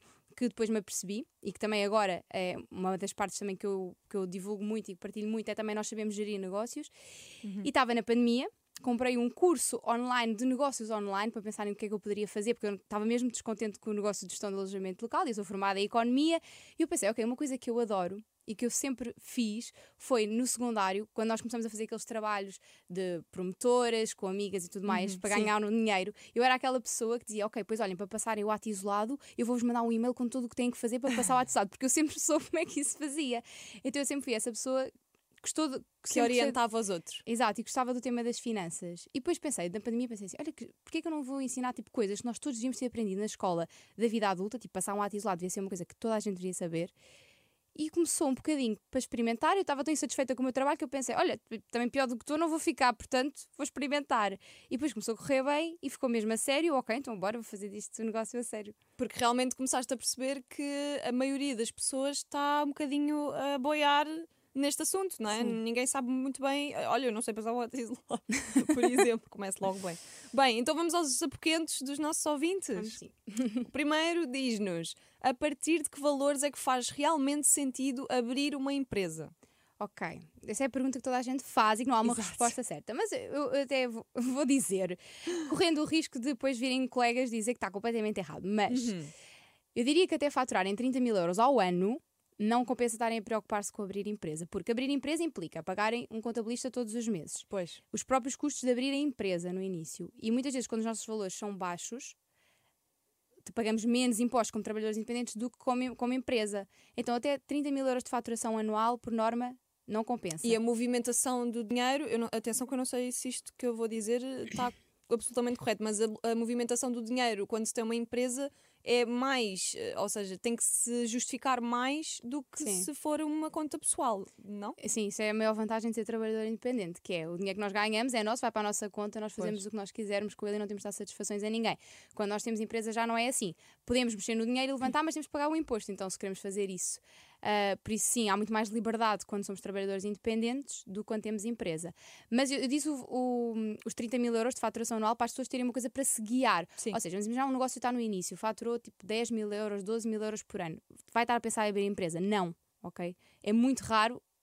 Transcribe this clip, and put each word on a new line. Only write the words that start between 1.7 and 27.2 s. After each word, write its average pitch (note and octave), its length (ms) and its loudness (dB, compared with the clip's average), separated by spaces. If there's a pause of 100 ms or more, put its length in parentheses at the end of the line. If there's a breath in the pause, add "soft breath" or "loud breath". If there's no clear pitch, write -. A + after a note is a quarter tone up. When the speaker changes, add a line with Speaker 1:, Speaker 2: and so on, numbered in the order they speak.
Speaker 1:
agora G3+ 480 2
é F#3 240 -2 (160)
uma F#3 280 -2
das G3 160 -6
partes G3 240 -4
também G3+ 180 -4
que G#3 100 -6
eu, F#3+ 300 -4 (140)
que - 80 -4
eu F#3+ 80 -2
divulgo F#3+ 360 -6
muito G#3 280 -4
e F#3+ 40 -10
que E3+ 60 -20
partilho G#3+ 280 -6
muito, A3 200 -4
é G#3 60 -2
também G#3+ 200 -4
nós G#3+ 140 -2
sabemos G#3+ 260 -4
gerir G#3 240 -4
negócios. G3+ 520 -6 (520 loud breath)
Speaker 2:
Uhum. G3+ 220 -6
Speaker 1:
E - 40 -2
estava B3 260 4
na A#3 80 2
pandemia, A#3 440 4 (360)
comprei B3 340 2
um A#3+ 140 2
curso D#4 580 2
online A#3+ 460 2
de G#3 100 -2
negócios B3+ 460 0
online G#3 420 0
para A3+ 80 -8
pensarem G#3 320 -4
o G3+ 40 -6
que A3 100 -6
é - 20 -2
que G3+ 60 -4
eu G#3+ 40 0
poderia G#3 300 -2
fazer, G#3+ 240 0
porque A3+ 140 -2
eu G3+ 80 0
estava G#3 320 -2
mesmo A#3+ 240 2
descontente G#3+ 480 -4
com - 100 -10
o G#3+ 60 0
negócio G3+ 320 -2
de F3 80 -10
gestão G#3 160 -4
de G3 60 -4
alojamento F#3+ 500 -6
local A3 200 0
e C4+ 40 0
eu A3+ 40 0
sou G3+ 100 -4
formada G3 360 0
em G3 40 2
economia. B3+ 540 4 (400 loud breath)
E - 40 4
eu E4 40 2
pensei, D4 220 2
"Ok, A3 160 0
uma A#3+ 120 0
coisa C4+ 200 -2
que B3 140 -4
eu A#3 100 2
adoro G3 420 0 (240)
e A3+ 80 -6
que A#3+ 120 0
eu A#3 40 2
sempre B3 480 -2
fiz A3+ 540 -2 (240 loud breath)
foi A3+ 300 2
no A3+ 200 2
secundário, G#3+ 680 0
quando A3 140 0
nós A3+ 120 2
começamos A#3 240 -4
a A3+ 60 -4
fazer A3 140 -4
aqueles G#3+ 200 -6
trabalhos G#3 560 -4 (280 loud breath)
de F3+ 340 -2 (100)
promotoras, A3+ 800 2
com - 140 -6
amigas F#3+ 400 -2
e - 20 -14
tudo G3 180 -6
mais, F#3+ 280 2
Speaker 2:
Uhum, F#3 60 -10
Speaker 1:
para G#3 140 0
Speaker 2:
sim. G#3 60 4
Speaker 1:
ganhar G#3+ 240 2
um G#3 60 0
dinheiro, G#3 420 2 (220 loud breath)
eu A#3 100 4
era B3+ 100 6
aquela B3+ 240 0
pessoa A#3 400 -2
que - 60 -20